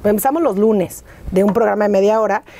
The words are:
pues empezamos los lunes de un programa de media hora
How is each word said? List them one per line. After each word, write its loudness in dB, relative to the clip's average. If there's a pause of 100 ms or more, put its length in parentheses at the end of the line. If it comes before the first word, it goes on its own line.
pues 0
empezamos 0
los 0
lunes 0 (260)
de 0
un 0
programa 0
de 0
media 2
hora -2 (180)